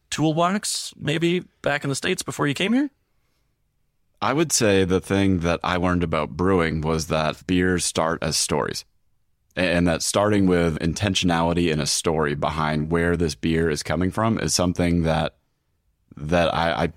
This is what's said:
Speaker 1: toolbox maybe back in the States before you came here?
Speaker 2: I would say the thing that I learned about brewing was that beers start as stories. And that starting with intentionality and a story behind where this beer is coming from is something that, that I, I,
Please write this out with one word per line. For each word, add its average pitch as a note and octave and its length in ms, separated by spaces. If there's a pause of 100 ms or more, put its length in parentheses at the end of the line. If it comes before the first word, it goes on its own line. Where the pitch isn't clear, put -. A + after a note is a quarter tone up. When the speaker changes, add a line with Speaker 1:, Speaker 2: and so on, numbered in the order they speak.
Speaker 1:
toolbox E3+ 880
maybe E3+ 480 (160)
back C#3+ 240
in C#3+ 40
the C3+ 60
States F3+ 260
before D3 260
you C#3 60
came F#3+ 200
here? C#4 160 (1300)
Speaker 2:
I A2 120
would D#3 180
say G2 320
the F2+ 160
thing G2 400
that E2+ 240
I F2+ 140
learned F2 260
about D#2+ 280
brewing E2 500
was D#2+ 260
that D#2 400
beers F2+ 380
start E2 360
as D2+ 140
stories. A1+ 480 (720)
And F2 320
that D#2+ 140
starting G#2 460
with E2+ 320
intentionality E2+ 920
and D#2 80
a D2 60
story D#2 480
behind D2+ 560
where E2+ 260
this E2 200
beer E2 340
is D2+ 140
coming F2 260
from A2 300
is - 160
something F2 480
that, D#2+ 320 (840)
that D#2+ 340
I, D#2+ 340
I, D#2 120